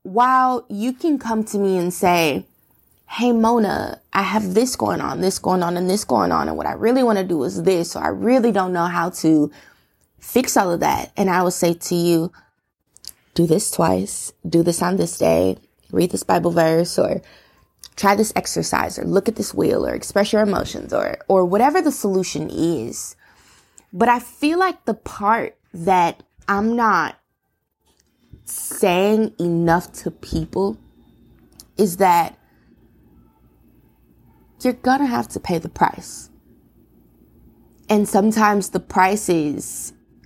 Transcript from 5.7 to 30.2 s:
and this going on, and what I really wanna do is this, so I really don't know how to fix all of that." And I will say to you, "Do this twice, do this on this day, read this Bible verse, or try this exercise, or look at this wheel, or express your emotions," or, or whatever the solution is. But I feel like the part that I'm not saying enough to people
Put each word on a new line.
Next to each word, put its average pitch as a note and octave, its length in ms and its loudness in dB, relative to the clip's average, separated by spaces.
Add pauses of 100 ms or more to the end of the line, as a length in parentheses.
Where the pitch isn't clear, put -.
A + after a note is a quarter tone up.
and F3+ 140 0
this - 140 -2
going G2+ 260 2
on, D#2 160 0
and D#2 100 -4
what D2+ 100 -6
I D2+ 80 -4
really A#3+ 280 2
wanna G#3 220 2
do F3 180 -2
is E3+ 220 -4
this, E3+ 260 0
so - 80 -10
I D#2 100 -2
really A3 440 2
don't F#3 220 0
know E3+ 120 0
how E3+ 240 -2
to D#3 400 2 (720)
fix - 360 -2
all G3 140 2
of E3+ 100 0
that." D3 360 -2
And F#3+ 140 0
I F3+ 120 2
will F3+ 80 2
say E3+ 240 0
to F3 220 -4
you, E3+ 340 2 (1040)
"Do E3+ 100 4
this E3 280 0
twice, F#3 600 -2 (160)
do E3+ 140 2
this E3+ 200 0
on F3+ 160 0
this E3+ 200 -4
day, - 400 2 (320)
read F3+ 220 0
this G3 100 -6
Bible E3+ 300 0
verse, E3+ 440 2
or - 240 0 (760)
try G3+ 180 2
this G#3+ 220 0
exercise, - 640 -4
or - 60 -6
look F3 220 0
at A3 100 -2
this - 180 -6
wheel, - 320 0
or B1 80 -4
express - 360 -2
your G#3+ 120 2
emotions," - 500 -4
or, - 240 -2 (120)
or F#3 180 4
whatever B3 340 2
the D#4 100 2
solution F#3 600 -2
is. C#3+ 680 -4 (720)
But G#3+ 200 2
I B3 80 2
feel D4 400 -2
like F#4 260 -2
the A3+ 80 -2
part G#3 640 -2 (160)
that F3 500 0 (240)
I'm G#3 300 0
not G3 420 0 (1300)
saying G#3 960 0
enough E3+ 520 0
to - 180 -8
people F3+ 640 -6 (1000)